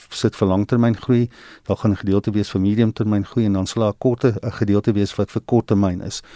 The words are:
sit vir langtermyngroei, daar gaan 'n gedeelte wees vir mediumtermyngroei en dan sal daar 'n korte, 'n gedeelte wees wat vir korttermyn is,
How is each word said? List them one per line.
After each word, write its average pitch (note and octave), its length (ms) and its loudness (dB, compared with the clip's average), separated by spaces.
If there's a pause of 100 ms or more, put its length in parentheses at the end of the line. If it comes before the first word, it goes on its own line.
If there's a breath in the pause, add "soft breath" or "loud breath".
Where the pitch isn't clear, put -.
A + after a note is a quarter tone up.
sit - 260 -2
vir G2+ 120 0
langtermyngroei, A#2 800 2 (400 loud breath)
daar G2 100 0
gaan - 140 0
'n G2+ 120 2
gedeelte G2+ 280 0
wees G2+ 180 -2
vir F#2+ 120 -2
mediumtermyngroei G#2+ 840 0
en G#2 80 2
dan F#2+ 140 -2
sal A#2 160 -2
daar G#2 100 0
'n - 60 -10
korte, A#2+ 420 0
'n A2+ 100 -6
gedeelte G#2 420 0
wees G2+ 220 -2
wat G2+ 160 -4
vir A2 140 -4
korttermyn G2+ 560 0
is, G2 200 -10 (140 loud breath)